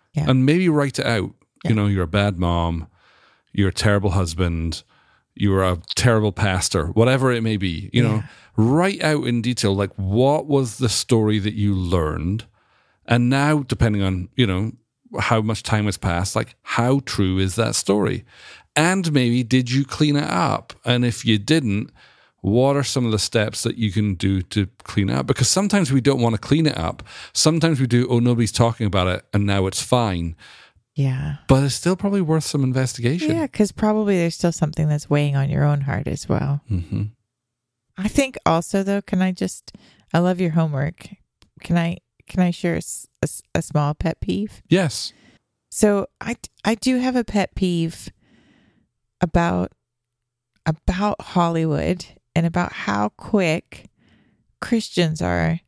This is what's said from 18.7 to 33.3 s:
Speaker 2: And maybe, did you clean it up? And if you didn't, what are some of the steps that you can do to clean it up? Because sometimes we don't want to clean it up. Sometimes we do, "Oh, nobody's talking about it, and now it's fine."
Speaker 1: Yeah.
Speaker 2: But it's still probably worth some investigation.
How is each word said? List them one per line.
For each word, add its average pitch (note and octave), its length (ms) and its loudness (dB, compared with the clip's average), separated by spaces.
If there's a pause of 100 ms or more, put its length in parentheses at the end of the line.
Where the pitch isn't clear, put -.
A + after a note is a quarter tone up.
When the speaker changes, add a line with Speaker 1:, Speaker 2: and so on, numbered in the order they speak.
Speaker 2:
And E3+ 360 2
maybe, B2+ 320 2
did B2 260 0
you C3+ 160 2
clean D3 300 0
it C#3+ 140 -2
up? E3+ 440 -2 (120)
And B2 200 2
if A#2+ 200 -4
you A2 120 4
didn't, A2 540 0 (480)
what B2 360 2
are C#3+ 80 0
some B2+ 220 -2
of A2+ 60 0
the G#2+ 80 0
steps - 440 -2
that - 140 -4
you A2 140 0
can G#2 240 0
do G2 280 -2
to G2 240 -2 (160)
clean G2+ 260 0
it A#2+ 60 0
up? C3+ 120 -2
Because B2+ 220 2
sometimes F#3+ 420 2
we C3+ 100 4
don't C3+ 200 2
want A#2 120 4
to G#2 80 -4
clean D#3+ 240 2
it - 120 0
up. E2 260 -4 (300)
Sometimes D#3 460 2
we C3 80 2
do, A#2+ 220 2
"Oh, B2 100 2
nobody's A#2+ 340 2
talking A#2 340 2
about F#2 200 2
it, F#2 160 -2 (100)
and G#2 120 2
now G2 220 2
it's - 140 -4
fine." F2+ 540 0 (600)
Speaker 1:
Yeah. C#3 420 -2 (100)
Speaker 2:
But C3+ 160 6
it's C3+ 120 0
still F3+ 200 0
probably G3+ 260 0
worth D#3+ 240 0
some C#3+ 180 0
investigation. C3 680 0